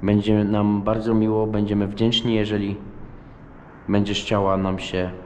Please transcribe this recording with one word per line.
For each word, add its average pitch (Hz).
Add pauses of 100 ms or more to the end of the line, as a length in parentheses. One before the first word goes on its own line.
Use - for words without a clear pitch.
Będzie 104
nam 104
bardzo 110
miło, 110
będziemy 104
wdzięczni, 113
jeżeli 101 (1120)
będziesz 101
chciała 98
nam 95
się 90 (160)